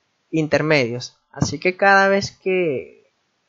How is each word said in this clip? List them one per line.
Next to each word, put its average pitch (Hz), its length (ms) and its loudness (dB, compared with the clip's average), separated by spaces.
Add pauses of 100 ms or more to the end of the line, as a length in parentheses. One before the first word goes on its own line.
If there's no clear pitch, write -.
(300)
intermedios. 147 880 -2 (140)
Así - 280 -4
que 180 200 -4
cada 196 300 4
vez 196 220 0
que, 160 800 -4 (380)